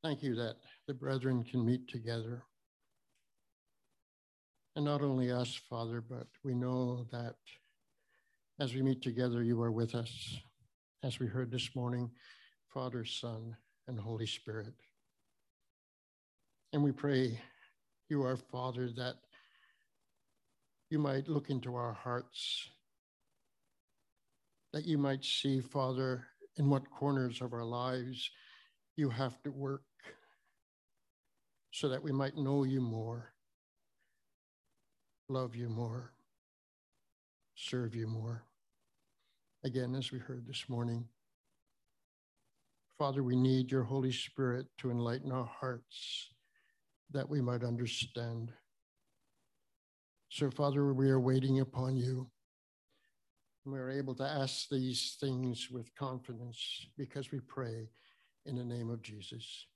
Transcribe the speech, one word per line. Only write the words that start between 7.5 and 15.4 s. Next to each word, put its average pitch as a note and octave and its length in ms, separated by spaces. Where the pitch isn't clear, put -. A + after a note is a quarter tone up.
as C3 160
we C3 80
meet C3 180
together, A#2+ 400
you A#2 220
are A#2 80
with A2+ 240
us, - 420
as B2+ 180
we B2+ 60
heard A#2+ 240
this A#2+ 260
morning, B2 360
Father, B2+ 380
Son, A2+ 520
and A#2+ 120
Holy A2 280
Spirit. A2 480